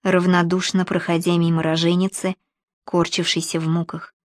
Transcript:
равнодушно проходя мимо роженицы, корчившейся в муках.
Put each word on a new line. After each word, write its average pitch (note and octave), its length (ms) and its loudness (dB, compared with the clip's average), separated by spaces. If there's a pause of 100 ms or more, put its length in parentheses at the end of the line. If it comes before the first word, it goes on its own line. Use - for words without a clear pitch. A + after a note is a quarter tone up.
равнодушно F3+ 840 2
проходя E3+ 500 0
мимо E3 260 2
роженицы, F3 760 0 (480)
корчившейся E3+ 760 -2
в D#3+ 80 -2
муках. E3 480 -4 (120)